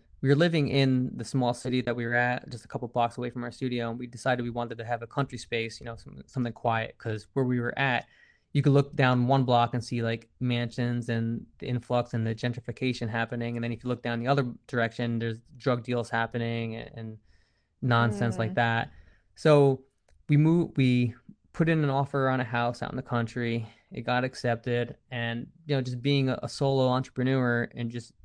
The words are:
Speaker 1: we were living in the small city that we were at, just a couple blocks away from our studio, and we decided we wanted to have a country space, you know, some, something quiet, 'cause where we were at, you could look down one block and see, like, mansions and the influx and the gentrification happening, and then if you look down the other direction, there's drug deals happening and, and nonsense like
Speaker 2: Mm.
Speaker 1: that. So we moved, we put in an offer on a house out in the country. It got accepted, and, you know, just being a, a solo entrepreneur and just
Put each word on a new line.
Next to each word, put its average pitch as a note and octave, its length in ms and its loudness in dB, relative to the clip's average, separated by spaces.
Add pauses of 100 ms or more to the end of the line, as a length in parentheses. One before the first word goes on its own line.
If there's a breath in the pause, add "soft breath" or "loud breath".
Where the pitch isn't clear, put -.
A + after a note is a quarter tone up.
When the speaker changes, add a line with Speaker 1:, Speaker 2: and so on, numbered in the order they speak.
(220)
Speaker 1:
we C3+ 80 0
were C#3 60 6
living D#3+ 340 2
in C3 480 2
the A2+ 80 -6
small B2 280 0
city B2 280 -2
that A#2+ 140 -2
we A#2+ 100 -6
were A#2 100 -2
at, B2 360 0
just A#2 140 -14
a - 40 -20
couple - 200 -8
blocks A#2+ 280 0
away B2 140 -6
from B2 120 -8
our B2 80 -8
studio, A#2+ 400 -4
and A#2+ 80 -8
we B2 80 -10
decided B2 360 -2
we A#2+ 80 -4
wanted A#2 280 -6
to A2 60 -10
have A#2 180 -6
a A2+ 40 -12
country C3+ 320 -4
space, A2+ 400 -6
you - 60 -14
know, A#2 120 -10
some, C3+ 300 -18
something A#2+ 260 -4
quiet, A2+ 440 -2
'cause G#2+ 360 -6
where C3+ 120 2
we B2 140 2
were A#2+ 200 -4
at, C3 280 0 (460 soft breath)
you C#3+ 100 2
could C#3+ 100 6
look C#3 220 4
down B2+ 320 4
one C3 180 4
block A#2+ 280 4
and A#2+ 100 -2
see, A#2+ 200 -4
like, A2+ 260 -4 (120)
mansions A#2+ 680 -2
and A2+ 360 -2 (140)
the - 80 -8
influx B2 460 -2
and A2+ 140 0
the A2+ 80 -2
gentrification A#2+ 760 -4
happening, A#2 480 -2
and A#2 60 -4
then A#2 100 -2
if A#2 100 -10
you B2 60 -6
look A#2+ 140 -4
down A#2 160 -2
the A#2+ 80 -4
other C3+ 260 2 (140)
direction, A#2 520 0
there's A2+ 200 -4 (180)
drug A#2+ 260 0
deals A#2+ 260 -2
happening A#2 680 -2
and, A#2 200 -12
and A2 220 -10 (640)
nonsense A#2 580 2
like A2 140 -2
Speaker 2:
Mm. G2 40 0
Speaker 1:
that. A#2 340 2 (440 soft breath)
So C#3+ 500 6 (440)
we D3 80 6
moved, D#3+ 400 4
we B2 380 4 (380)
put D#3+ 160 2
in D#3+ 140 4
an C#3+ 80 2
offer C3+ 380 0
on C3 120 0
a - 40 0
house A#2+ 380 -2
out - 80 -6
in A#2 60 -6
the C3 60 -8
country. A#2 640 -2 (240 loud breath)
It A#2+ 120 -10
got B2 220 0
accepted, A#2+ 720 -2 (140)
and, A#2 360 -4 (200)
you D3 80 0
know, C3+ 60 0
just B2 200 -6
being C#3 280 2
a, B2 140 -2
a - 60 -6
solo C3+ 400 2
entrepreneur B2+ 840 0
and A#2 160 -6
just A#2+ 220 -12 (120)